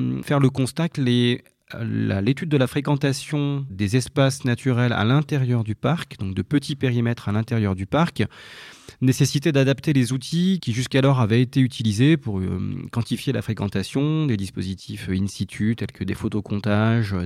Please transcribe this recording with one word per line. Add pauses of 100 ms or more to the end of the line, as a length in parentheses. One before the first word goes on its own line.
(240)
faire
le
constat
que
les, (360)
la,
l'étude
de
la
fréquentation
des
espaces
naturels
à
l'intérieur
du
parc,
donc
de
petits
périmètres
à
l'intérieur
du
parc, (760)
nécessitait
d'adapter
les
outils
qui
jusqu'alors
avaient
été
utilisés
pour,
euh, (320)
quantifier
la
fréquentation,
des
dispositifs
in
situ
tels
que
des
photocomptages, (120)